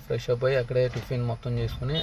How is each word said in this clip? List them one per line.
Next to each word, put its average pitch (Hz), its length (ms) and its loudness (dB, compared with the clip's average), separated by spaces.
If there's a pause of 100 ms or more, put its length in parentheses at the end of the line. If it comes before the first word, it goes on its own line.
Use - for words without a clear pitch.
ఫ్రెష్ 123 280 -2
అప్ 120 140 0
అయ్యి 135 140 4
అక్కడే 123 200 2 (140)
టిఫిన్ 123 360 -2
మొత్తం 120 280 -4
చేసుకుని 127 440 -2